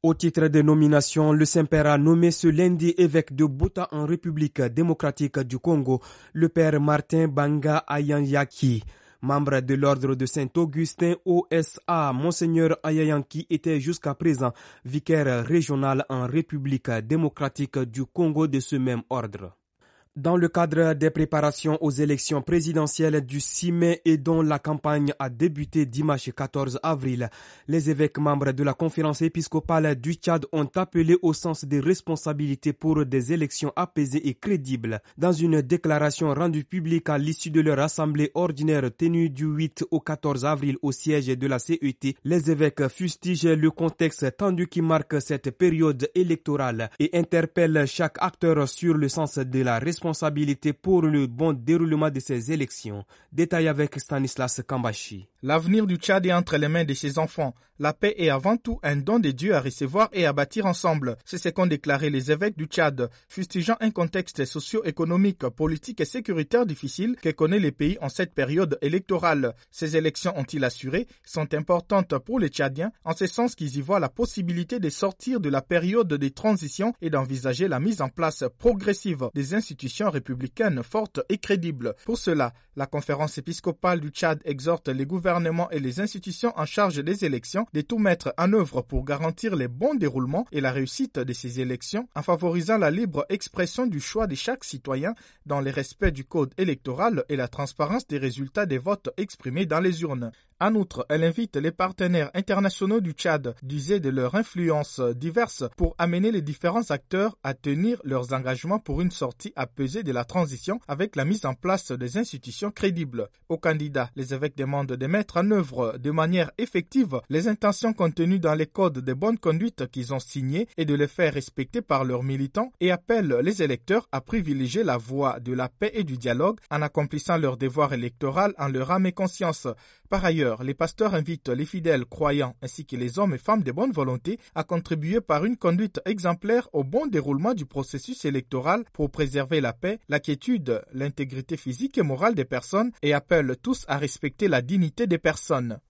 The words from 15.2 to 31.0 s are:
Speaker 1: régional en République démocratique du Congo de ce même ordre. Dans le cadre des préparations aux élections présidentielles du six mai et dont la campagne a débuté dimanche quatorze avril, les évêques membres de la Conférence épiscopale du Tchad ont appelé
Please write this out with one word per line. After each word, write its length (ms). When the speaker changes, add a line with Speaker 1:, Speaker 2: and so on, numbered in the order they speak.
Speaker 1:
régional 640
en 180
République 640
démocratique 880
du 260
Congo 400
de 140
ce 160
même 340
ordre. 480
Dans 220
le 100
cadre 460
des 160
préparations 720
aux 80
élections 540
présidentielles 840
du 140
six 320
mai 340
et 120
dont 260
la 160
campagne 580
a 100
débuté 600
dimanche 460
quatorze 500
avril, 480
les 220
évêques 300
membres 320
de 120
la 120
Conférence 480
épiscopale 720
du 180
Tchad 380
ont 240
appelé 480